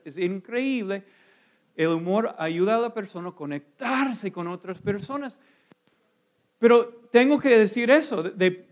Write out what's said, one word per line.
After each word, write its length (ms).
Es 140
increíble. 840
El 120
humor 500
ayuda 380
a 40
la 120
persona 380
a 40
conectarse 960
con 180
otras 320
personas. 600
Pero 300
tengo 280
que 200
decir 320
eso, 320
de, 100
de, 400